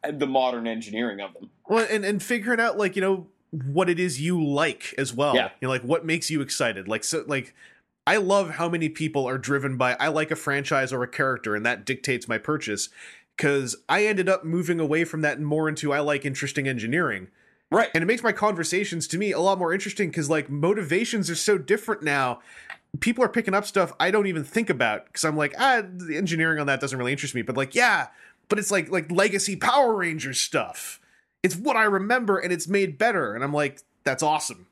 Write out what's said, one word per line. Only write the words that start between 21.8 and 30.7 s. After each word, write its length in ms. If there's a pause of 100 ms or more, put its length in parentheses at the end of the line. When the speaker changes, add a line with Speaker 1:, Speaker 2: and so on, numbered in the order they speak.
Speaker 2:
now. 380 (600)
People 220
are 60
picking 260
up 120
stuff 340
I 100
don't 160
even 180
think 260
about 420
'cause 120
I'm 120
like, 220
"Ah, 240
the 340
engineering 440
on 80
that 120
doesn't 180
really 140
interest 220
me." 80
But, 160
like, 160
yeah, 340 (400)
but 100
it's, 120
like, 200
like, 220
legacy 440
Power 380
Rangers 460
stuff. 580 (440)